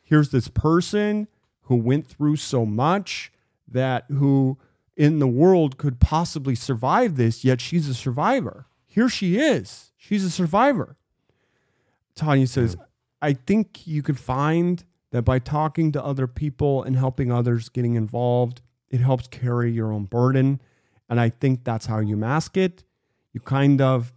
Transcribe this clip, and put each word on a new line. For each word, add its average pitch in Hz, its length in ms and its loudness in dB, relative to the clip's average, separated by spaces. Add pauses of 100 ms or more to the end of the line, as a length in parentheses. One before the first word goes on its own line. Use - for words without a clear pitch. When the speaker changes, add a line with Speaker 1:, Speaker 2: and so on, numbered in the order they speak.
Speaker 1:
Here's 151 300 2
this 131 180 0
person 208 800 0 (340)
who 123 140 -2
went 123 280 -2
through 147 300 -2
so 123 300 -2
much 147 680 -2 (340)
that 127 440 -2
who 139 480 2 (380)
in 151 240 2
the 139 80 2
world 151 500 4
could 131 220 -4
possibly 151 560 0
survive 143 600 0
this, 113 280 0
yet 127 180 2
she's 160 280 -2
a 127 40 -4
survivor. 139 720 -4 (180)
Here 240 240 2
she 185 280 0
is. 214 600 -2
She's 202 260 -2
a 185 60 0
survivor. 190 680 0 (1160)
Tanya 139 320 2
says, 117 300 0
Speaker 2:
Yeah. - 80 -20 (360)
Speaker 1:
"I 151 120 0
think - 540 -2
you 151 160 -4
could 139 160 -4
find 165 640 0 (280)
that 123 120 -2
by 131 160 2
talking 151 540 -2
to 135 100 -4
other 131 240 -4
people 139 560 -2
and 131 120 -2
helping 127 360 -2
others, 120 380 0
getting 120 260 -2
involved, 120 680 -2 (280)
it 127 100 -2
helps 127 280 0
carry 120 440 -2
your 110 200 -2
own 104 140 -4
burden. 131 560 2 (480)
And 117 100 0
I 117 100 2
think 127 340 -2
that's 113 240 -6
how 110 120 -2
you 104 180 -2
mask 135 400 -4
it. 185 260 -2 (500)
You 120 60 -10
kind 139 420 2
of 131 360 0